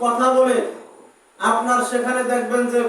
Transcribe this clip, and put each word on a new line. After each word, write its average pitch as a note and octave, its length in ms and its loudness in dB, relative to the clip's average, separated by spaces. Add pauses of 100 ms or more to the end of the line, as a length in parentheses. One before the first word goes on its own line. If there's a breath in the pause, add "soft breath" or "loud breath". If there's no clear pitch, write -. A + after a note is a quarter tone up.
কথা B3 320 2
বলে, B3+ 280 4 (760)
আপনার A#3+ 460 0
সেখানে B3+ 380 -2
দেখবেন A#3+ 440 0
যে A#3+ 220 0